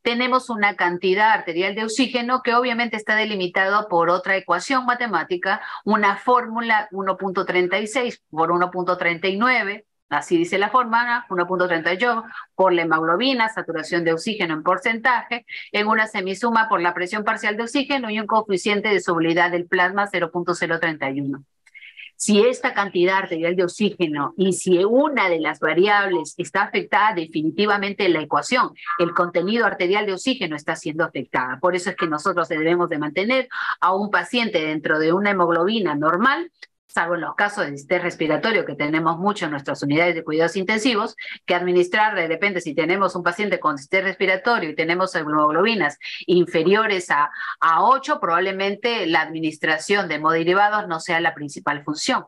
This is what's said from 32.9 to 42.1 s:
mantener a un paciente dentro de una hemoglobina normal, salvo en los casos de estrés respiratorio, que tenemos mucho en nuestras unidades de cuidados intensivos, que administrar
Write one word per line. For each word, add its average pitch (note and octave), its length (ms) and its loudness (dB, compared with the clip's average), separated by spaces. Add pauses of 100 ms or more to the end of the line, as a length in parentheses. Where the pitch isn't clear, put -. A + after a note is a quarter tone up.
mantener F#3+ 500 -2 (320)
a F3+ 160 2
un G#3 160 -2
paciente F3+ 540 0
dentro D#3 340 -2
de D#3+ 140 2
una G3+ 160 2
hemoglobina F3 680 2
normal, A3 560 0 (400)
salvo F3 220 -2
en E3+ 80 -2
los D3 140 -6
casos G#3 320 -2
de C#3+ 80 -8
estrés E3+ 260 -2
respiratorio, E3+ 640 0
que C#3+ 80 -8
tenemos D#3+ 460 -2
mucho G3+ 260 -2
en D3+ 60 -4
nuestras C#3+ 320 -6
unidades D#3+ 320 2
de D#3+ 80 -6
cuidados D#3+ 340 0
intensivos, A3 580 0 (300)
que - 80 0
administrar F3+ 600 2